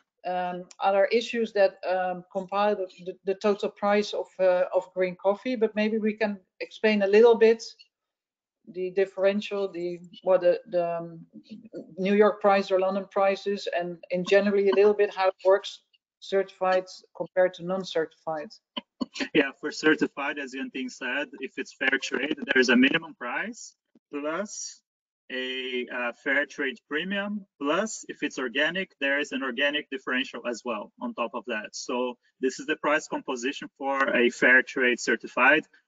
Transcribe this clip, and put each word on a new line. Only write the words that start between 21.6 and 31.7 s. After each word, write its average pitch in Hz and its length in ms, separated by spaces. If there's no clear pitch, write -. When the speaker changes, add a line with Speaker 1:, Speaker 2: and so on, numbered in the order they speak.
Speaker 2:
fair - 300
trade, - 340
there 131 240
is 120 80
a - 80
minimum 165 380
price 180 600
plus 156 720
a, 127 600
uh, 123 180
fair 143 220
trade 135 320
premium, 202 580
plus 170 480
if - 140
it's 143 160
organic, 147 600
there 139 180
is 143 140
an 135 100
organic 135 480
differential 127 560
as 120 180
well 113 360
on 120 140
top 139 200
of 113 120
that. 107 260